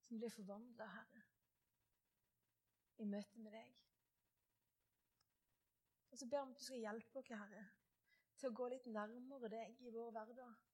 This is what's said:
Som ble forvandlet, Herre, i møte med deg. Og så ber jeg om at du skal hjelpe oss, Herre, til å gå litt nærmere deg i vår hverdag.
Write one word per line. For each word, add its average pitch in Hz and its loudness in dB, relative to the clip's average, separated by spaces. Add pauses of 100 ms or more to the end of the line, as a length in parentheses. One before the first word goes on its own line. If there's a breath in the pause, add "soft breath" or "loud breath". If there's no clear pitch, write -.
Som 233 0
ble 226 4
forvandlet, 220 -2
Herre, 220 -6 (1800)
i 220 2
møte 208 2
med 214 -8
deg. 226 -10 (2250)
Og 254 -12
så 269 -4
ber 277 8
jeg 269 4
om 254 -8
at - -8
du - -4
skal 262 0
hjelpe 220 0
oss, - -10 (140)
Herre, 202 -10 (760 soft breath)
til 262 6
å 220 2
gå 247 4
litt 254 -2
nærmere 233 0
deg 226 -4
i 233 -4
vår 233 2
hverdag. 233 -6